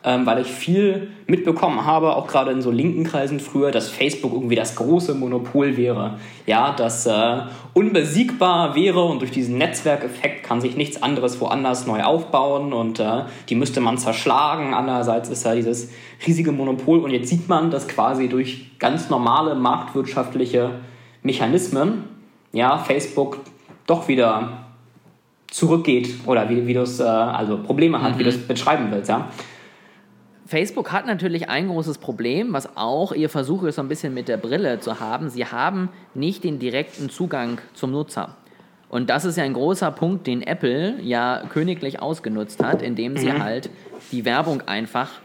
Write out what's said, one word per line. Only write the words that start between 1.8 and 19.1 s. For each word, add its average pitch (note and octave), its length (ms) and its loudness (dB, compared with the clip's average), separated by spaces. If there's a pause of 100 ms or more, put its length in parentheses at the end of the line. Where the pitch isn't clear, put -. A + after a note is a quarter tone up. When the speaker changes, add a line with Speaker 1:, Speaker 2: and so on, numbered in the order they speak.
Speaker 1:
habe, D#3 300 4
auch - 120 -2
gerade C3+ 240 2
in B2+ 100 0
so B2 100 2
linken D#3 320 2
Kreisen C#3 360 -2
früher, C#3 320 2
dass A2+ 180 0
Facebook - 440 -2
irgendwie A#2+ 220 0
das - 200 -2
große D#3 380 2
Monopol B2+ 640 0
wäre, A2 420 0 (280)
ja, B2 280 4
das, A#2 300 0
äh, A#2 320 4 (360)
unbesiegbar F3 1000 4
wäre F3 300 4
und C#3 160 0
durch B2 100 -4
diesen B2 260 0
Netzwerkeffekt - 840 -2
kann A#2+ 180 -2
sich B2 140 -2
nichts D3 260 -4
anderes B2 380 0
woanders B2+ 460 -2
neu G#2+ 180 -2
aufbauen C#3+ 680 2
und, A2+ 260 -2
äh, A2+ 220 0 (280)
die A#2 60 0
müsste B2 260 0
man A#2+ 160 2
zerschlagen. C#3+ 760 0
Andererseits A#2+ 560 0
ist - 160 -6
da A2+ 100 2
dieses A#2+ 360 -2 (340)
riesige E3 260 4
Monopol C3+ 480 2
und C#3 120 0
jetzt B2 180 0
sieht E3+ 180 0
man, E3 220 4
dass C#3 180 -2
quasi B2+ 420 0
durch - 500 -4
ganz D3 300 0
normale C#3 460 2